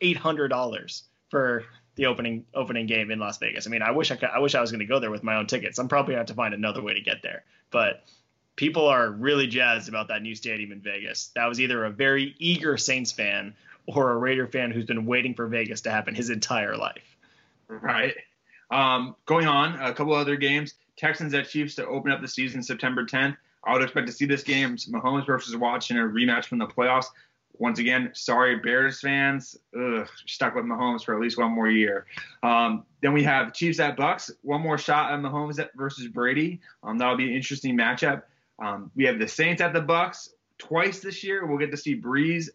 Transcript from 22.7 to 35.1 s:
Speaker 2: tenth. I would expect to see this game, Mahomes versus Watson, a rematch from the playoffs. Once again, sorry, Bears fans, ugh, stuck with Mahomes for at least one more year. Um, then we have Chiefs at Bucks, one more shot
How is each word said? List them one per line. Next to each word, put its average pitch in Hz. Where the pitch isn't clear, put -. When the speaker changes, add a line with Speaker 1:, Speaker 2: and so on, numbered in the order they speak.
Speaker 2:
tenth. 135
I 113
would 131
expect 123
to 113
see 139
this 139
game, 135
Mahomes 127
versus 123
Watson, 120
a 117
rematch 117
from 123
the 107
playoffs. 127
Once 113
again, 123
sorry, 123
Bears 131
fans, 139
ugh, 117
stuck 120
with 117
Mahomes 117
for 113
at 107
least 117
one 117
more 113
year. 104
Um, 117
then 143
we 147
have 147
Chiefs 170
at 143
Bucks, -
one 143
more 156
shot 147